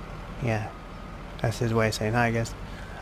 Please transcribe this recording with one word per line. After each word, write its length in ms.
yeah. 240
That's 160
his 160
way 140
of 60
saying 180
hi, 140
I 40
guess. 240